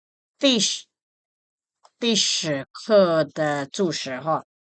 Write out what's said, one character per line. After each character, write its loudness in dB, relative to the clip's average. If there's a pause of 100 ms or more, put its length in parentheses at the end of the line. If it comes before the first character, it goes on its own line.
(380)
第 4
十， -4 (1120)
第 0
十 -2
课 4
的 -2
注 -2
释 -8
哈。 -2 (220)